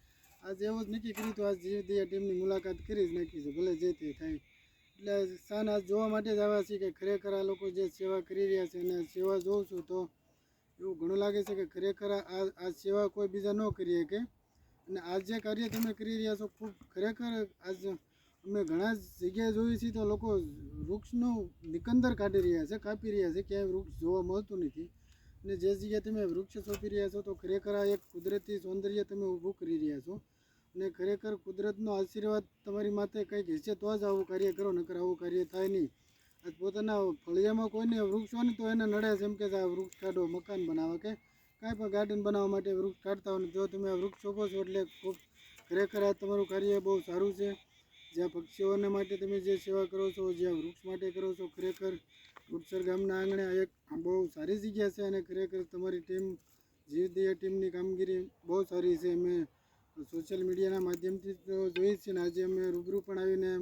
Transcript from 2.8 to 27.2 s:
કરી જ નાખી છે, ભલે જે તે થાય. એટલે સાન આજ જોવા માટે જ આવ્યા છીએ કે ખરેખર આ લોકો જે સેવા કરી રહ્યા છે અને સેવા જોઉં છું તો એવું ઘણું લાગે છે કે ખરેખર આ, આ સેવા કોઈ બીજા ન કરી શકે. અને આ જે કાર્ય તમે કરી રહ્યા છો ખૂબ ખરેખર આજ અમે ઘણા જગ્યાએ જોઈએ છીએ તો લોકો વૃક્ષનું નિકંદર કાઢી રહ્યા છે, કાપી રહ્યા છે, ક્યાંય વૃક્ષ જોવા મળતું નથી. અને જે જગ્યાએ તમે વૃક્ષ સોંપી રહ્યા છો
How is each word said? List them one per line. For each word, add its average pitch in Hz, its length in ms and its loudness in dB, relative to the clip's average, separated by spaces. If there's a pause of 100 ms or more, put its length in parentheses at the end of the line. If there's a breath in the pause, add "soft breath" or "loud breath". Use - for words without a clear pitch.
કરી 208 220 2
જ - 40 -4
નાખી 165 300 -2
છે, 143 80 -2
ભલે 170 200 2 (100)
જે 180 120 4
તે 151 200 -4
થાય. 160 260 -4 (600 soft breath)
એટલે 202 160 0 (320)
સાન 214 220 0
આજ 208 180 2
જોવા 214 240 4
માટે 214 240 2
જ 208 80 4
આવ્યા 208 240 4
છીએ 208 120 -4
કે 190 120 0
ખરેખર 196 420 0
આ 196 160 2
લોકો 190 220 -2
જે 190 180 0
સેવા 190 380 -2
કરી 196 220 0
રહ્યા 190 220 2
છે 175 80 -8
અને 180 160 0 (120)
સેવા 190 320 2
જોઉં 196 260 0
છું 180 220 -8
તો 185 120 -4 (800 soft breath)
એવું 185 180 -4
ઘણું 175 220 0
લાગે 202 280 2
છે 208 80 -2
કે 190 180 -2
ખરેખર 196 380 -2
આ, 196 320 -2 (200)
આ 185 60 -2 (120)
સેવા 202 280 2
કોઈ 202 240 -2
બીજા 202 220 0
ન 214 60 0 (100)
કરી 175 320 2
શકે. 196 160 -2 (680 soft breath)
અને 196 120 -6
આ 175 200 -2
જે 190 200 -4
કાર્ય 214 300 -2
તમે 226 240 0
કરી 220 260 -4
રહ્યા 214 200 0
છો 214 160 -6
ખૂબ 214 180 -8 (180)
ખરેખર 226 400 -2 (360)
આજ 185 120 -6 (640 soft breath)
અમે 104 160 -2 (100)
ઘણા 190 240 2 (260)
જગ્યાએ 208 360 2
જોઈએ 226 240 2
છીએ 226 160 -2
તો 220 80 -2
લોકો 208 260 0 (580)
વૃક્ષનું 233 500 0 (340)
નિકંદર 240 440 4
કાઢી 196 320 2
રહ્યા 165 220 2
છે, 214 100 -4
કાપી 214 360 -4
રહ્યા 175 200 2
છે, 190 80 -2
ક્યાંય 196 280 -2
વૃક્ષ 190 300 -6
જોવા 180 260 2
મળતું 196 360 -4
નથી. 156 260 -6 (500 soft breath)
અને 196 160 -6
જે 180 140 2 (100)
જગ્યાએ 208 260 -2
તમે 214 220 0
વૃક્ષ 190 400 -4
સોંપી 202 260 -4
રહ્યા 202 200 0
છો 202 80 -2